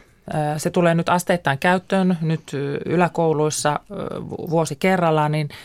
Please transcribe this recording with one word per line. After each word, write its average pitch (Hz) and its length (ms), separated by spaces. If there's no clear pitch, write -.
Ö, 151 240
se 175 120
tulee 175 240
nyt 165 140
asteittain 175 500
käyttöön, 185 640
nyt, 160 180
ö, 139 320
yläkouluissa, 151 920
ö, - 40
vu-, - 200
vuosi 156 260
kerrallaan, 160 560
niin 151 160